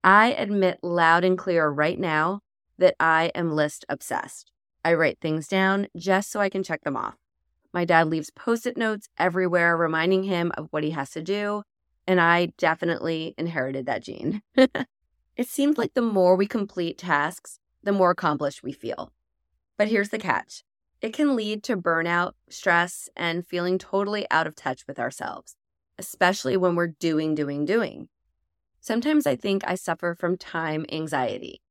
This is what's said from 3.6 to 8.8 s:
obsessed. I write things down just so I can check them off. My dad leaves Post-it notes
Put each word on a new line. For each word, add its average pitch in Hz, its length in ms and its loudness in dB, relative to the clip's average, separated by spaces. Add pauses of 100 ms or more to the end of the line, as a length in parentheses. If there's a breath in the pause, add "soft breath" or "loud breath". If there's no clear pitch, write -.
obsessed. - 640 -8 (340)
I 170 80 4
write 160 260 2
things 156 280 -4
down 190 460 2
just 190 360 0
so 214 100 -4
I 196 80 2
can 190 140 -4
check 160 200 -6
them 139 140 -4
off. 58 200 -6 (580)
My 175 100 0
dad 165 240 6
leaves 160 220 -4
Post-it 233 480 -4
notes 220 400 -4